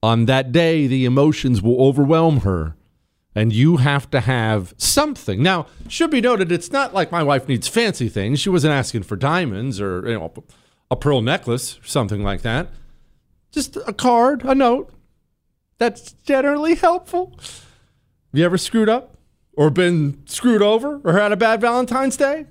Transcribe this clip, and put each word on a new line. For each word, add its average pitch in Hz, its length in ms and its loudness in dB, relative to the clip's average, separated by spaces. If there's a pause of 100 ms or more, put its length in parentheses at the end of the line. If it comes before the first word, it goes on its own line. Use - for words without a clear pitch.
On 117 240 2
that 131 260 0
day, 160 340 2
the 131 180 0
emotions 131 580 2
will 123 180 2
overwhelm 143 600 4
her, 85 340 -2 (580)
and 110 200 0
you 143 240 4
have 139 340 0
to 135 100 0
have 110 560 -2
something. 269 640 -2
Now, 170 260 0 (220)
should - 220 -2
be 277 100 0
noted, 208 300 0
it's 175 220 -4
not 269 220 -2
like 180 180 -2
my 170 100 0
wife 143 240 0
needs 127 220 -4
fancy 208 400 -2
things. 110 320 -2
She - 80 -4
wasn't 156 240 2
asking 123 320 -4
for - 100 -10
diamonds 127 680 -4
or, 95 280 -6
you 113 100 -4
know, 82 160 -12 (560)
a 127 60 -2
pearl 139 260 0
necklace 123 560 -4
or - 80 -20
something 104 380 -4
like 101 180 -4
that. 123 280 -4 (800)
Just - 240 -6
a - 160 -10
card, 240 520 2
a 269 100 0
note. 262 380 0 (840)
That's - 320 -4 (140)
generally 294 500 2
helpful. 359 640 -2
Have - 920 -20
you 147 120 2
ever 175 140 0
screwed 220 300 0
up 240 280 -4 (360)
or 151 180 2
been 160 560 0
screwed 226 360 0
over 233 420 0
or 170 80 2
had 208 180 4
a 208 60 0
bad 220 240 2
Valentine's 247 560 0
Day? 294 340 -2